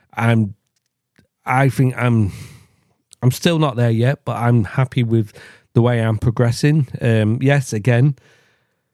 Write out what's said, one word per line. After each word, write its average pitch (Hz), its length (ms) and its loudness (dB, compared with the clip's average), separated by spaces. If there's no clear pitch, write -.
I'm, 110 420 0
I 131 240 2
think 127 280 -2
I'm, 113 340 0
I'm 127 100 2
still 170 280 0
not 139 180 0
there 120 140 2
yet, 120 340 -2
but 117 100 -6
I'm 120 280 2
happy 123 400 -2
with 113 300 -2
the 117 80 2
way 120 200 0
I'm 110 160 0
progressing. 127 720 0
Um, 110 420 0
yes, 135 300 0
again, 120 440 2